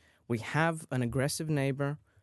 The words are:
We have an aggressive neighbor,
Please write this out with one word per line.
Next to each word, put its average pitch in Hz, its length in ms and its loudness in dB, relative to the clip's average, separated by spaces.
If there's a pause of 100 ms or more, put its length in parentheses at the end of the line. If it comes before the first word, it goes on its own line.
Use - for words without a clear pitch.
(260)
We 117 120 0
have 160 520 0
an 127 120 0
aggressive 135 480 0
neighbor, 139 480 0 (240)